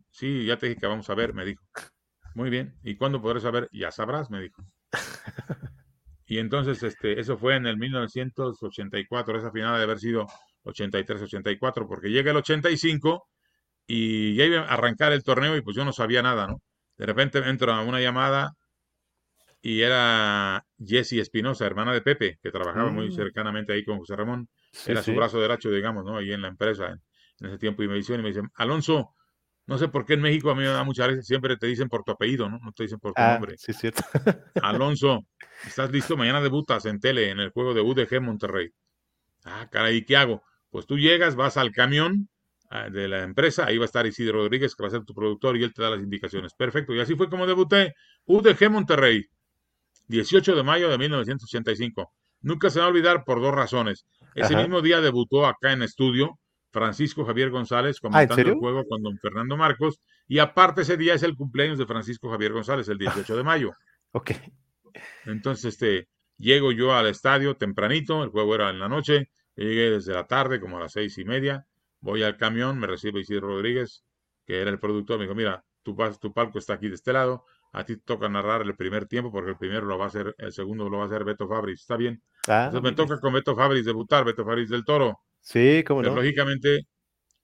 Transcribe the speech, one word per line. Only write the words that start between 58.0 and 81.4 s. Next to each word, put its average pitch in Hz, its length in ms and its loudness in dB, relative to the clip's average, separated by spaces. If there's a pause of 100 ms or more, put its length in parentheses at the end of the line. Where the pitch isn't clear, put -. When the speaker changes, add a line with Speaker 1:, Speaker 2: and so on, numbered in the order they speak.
Speaker 2:
Ah, 151 120 8
¿en 127 60 6
Speaker 1:
comentando 120 200 6
el 214 40 4
Speaker 2:
serio? - 20 2
Speaker 1:
juego 127 320 0
con 110 140 -4
don 104 180 -6
Fernando 117 380 -4
Marcos, 151 420 2 (280)
y 143 120 2
aparte 180 440 6
ese 170 140 2
día 165 180 4
es 151 80 0
el 165 120 0
cumpleaños 139 440 -2
de 127 80 -2
Francisco 117 420 -6
Javier 107 240 -2
González, 113 360 -2
el 104 80 -2
dieciocho 101 380 -2
de 123 80 0
mayo. 147 340 2
Speaker 2:
<laughs> - 40 -20 (300)
Ok. - 200 -4 (920)
Speaker 1:
Entonces, 113 480 -6
este, 98 340 0 (300)
llego 135 340 4
yo 123 220 2
al 113 140 4
estadio 135 500 2
tempranito, 127 680 0
el 113 60 -4
juego 107 260 2
era 104 140 2
en 92 100 -6
la 98 80 -6
noche, 143 420 2 (260)
yo 104 100 -6
llegué 113 260 2
desde 95 220 -2
la 90 140 -4
tarde, 131 340 0
como 90 160 -10
a 87 40 -8
las 82 120 -10
seis 107 240 -4
y 95 80 -12
media, 135 400 -4 (340)
voy 107 240 -2
al 107 140 0
camión, 120 420 0
me 104 80 -2
recibe 101 340 -4
Isidro 98 260 -4
Rodríguez, 113 580 -4 (400)
que 92 160 -4
era 101 80 -2
el 98 100 -4
productor, 104 380 -2
me 104 80 -6
dijo, 98 100 -6
"Mira, 104 300 -4 (180)
tu 101 120 -10
pas-, 107 240 -4
tu 104 140 -8
palco 110 260 -2
está 104 160 -6
aquí 104 120 -8
de 95 80 -6
este 123 160 -4
lado, 127 340 0 (280)
a 101 100 -8
ti 113 140 -8
te - 80 -20
toca 107 240 -4
narrar 104 320 0
el 101 140 -4
primer 101 320 -4
tiempo, 120 240 -4
porque 98 200 -6
el 90 60 -8
primero 104 280 -4
lo 95 120 -4
va 98 80 -2
a - 20 -4
hacer, 104 300 -6
el 104 160 -10
segundo 104 360 -6
lo 101 80 -4
va 104 60 -2
a 101 40 -4
hacer 104 180 -4
Beto 104 220 -4